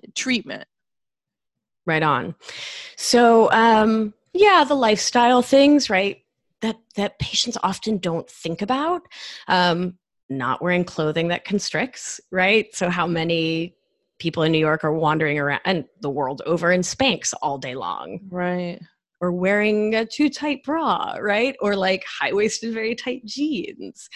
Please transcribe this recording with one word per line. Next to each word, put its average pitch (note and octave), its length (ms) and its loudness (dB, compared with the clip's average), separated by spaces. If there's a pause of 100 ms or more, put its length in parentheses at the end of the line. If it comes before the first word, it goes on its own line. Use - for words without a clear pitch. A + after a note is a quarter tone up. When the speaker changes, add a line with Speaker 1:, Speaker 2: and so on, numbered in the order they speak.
(140)
Speaker 1:
treatment? - 520 -4 (1160)
Speaker 2:
Right D#3+ 180 0
on. C#3+ 320 0 (640)
So, A#3 540 6
um, A3 640 4 (180)
yeah, F#4 340 6
the D4 80 0
lifestyle A#3+ 680 4
things, C#4 480 6
right, G3 320 0 (400)
that, A3+ 160 -4 (180)
that G3+ 220 -4
patients - 440 -4
often F#3+ 360 -2
don't E3+ 320 -4
think - 320 -8
about. C#4+ 400 -2 (460)
Um, F3+ 500 2 (320)
not C3 320 -4
wearing F3+ 220 0
clothing E3 440 -2
that F3 160 -4
constricts, - 760 -6 (100)
right? G3+ 440 0
So F3+ 140 -2
how F3 180 0
many E3 680 -2 (420)
people E3 260 -2
in D#3+ 80 2
New D#3 60 4
York D#3 240 0
are D#3 120 0
wandering D#3 440 0
around, C#3+ 280 -2
and F3+ 180 -2 (160)
the D3 80 -6
world C#3 380 -4
over, E3+ 260 0
in F3+ 80 2
Spanx - 640 -2
all C#3 160 -4
day B2+ 160 -10
long? F#2 460 -10 (100)
Speaker 1:
Right. F3+ 500 -4 (400)
Speaker 2:
Or F3+ 120 -2
wearing, G#3 640 0
uh, A3+ 160 0
too D4 180 2
tight D4 360 -6
bra, C#4 540 -2
right? G#3+ 420 -2
Or, G3+ 160 0
like, F#3 280 0
high-waisted, G#3+ 680 -2
very A3+ 200 -4
tight B3+ 300 -8
jeans. A#3+ 920 -8